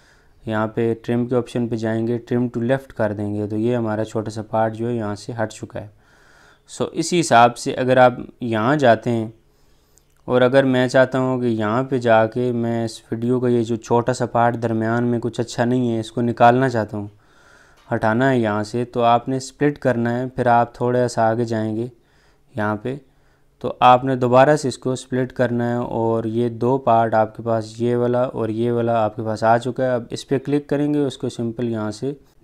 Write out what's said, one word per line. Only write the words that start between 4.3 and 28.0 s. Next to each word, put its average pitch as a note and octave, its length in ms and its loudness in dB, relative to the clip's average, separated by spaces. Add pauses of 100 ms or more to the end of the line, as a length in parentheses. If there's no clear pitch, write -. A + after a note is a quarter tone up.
सा A2 120 -8
पार्ट A2 300 -2
जो A2+ 140 -6
है A#2+ 80 -4
यहाँ G#2 220 -6
से - 160 -12
हट A2 180 -6
चुका - 280 -14
है। G#2 120 -14 (800)
So, - 220 -6
इसी D#3+ 260 -2
हिसाब A#2+ 380 6
से - 200 -6
अगर B2+ 240 2
आप B2+ 280 4 (160)
यहाँ A#2 340 0
जाते A#2+ 320 4
हैं A2+ 240 -2 (920)
और B2 140 2
अगर C3+ 240 4
मैं B2+ 240 2
चाहता C3 300 4
हूँ C3 220 0
कि B2 60 0
यहाँ A2 360 0
पे C3+ 160 -2
जाके A#2 540 2
मैं A#2 320 -2
इस - 260 -10
वीडियो A#2+ 280 0
का B2 80 0
ये A#2+ 160 2
जो A#2 140 -4
छोटा A#2+ 360 0
सा B2 140 -4
पार्ट A#2+ 280 2
दरमियान A2+ 480 -2
में A#2+ 160 0
कुछ A#2 200 -6
अच्छा A#2+ 260 -4
नहीं B2 240 0
है A2+ 100 -2
इसको A2+ 220 -6
निकालना A#2+ 480 4
चाहता G#2+ 280 -2
हूँ, G#2 120 -8 (800)
हटाना A2+ 420 0
है B2 100 2
यहाँ G#2+ 240 0
से, A#2+ 220 -6
तो A#2+ 160 -4
आपने A#2+ 380 2
स्प्लिट D3 380 -2
करना A#2 320 0
है। A#2+ 200 -2
फिर B2 180 -2
आप A#2+ 320 2
थोड़ा B2 280 0
सा A#2 220 0
आगे A#2 160 0
जाएंगे A2+ 440 -4 (640)
यहाँ G#2+ 240 -2
पे B2+ 220 -8 (640)
तो - 200 -6
आपने B2+ 320 6
दोबारा B2+ 400 4
से D3 120 -2
इसको B2+ 280 -4
स्प्लिट B2+ 380 -4
करना A#2+ 360 -2
है A#2+ 100 -2
और A2+ 480 -2
ये A#2 220 -2
दो A#2+ 300 0
पार्ट A2+ 360 2
आपके A2 280 0
पास, A2+ 340 -4
ये A#2+ 180 0
वाला B2 300 0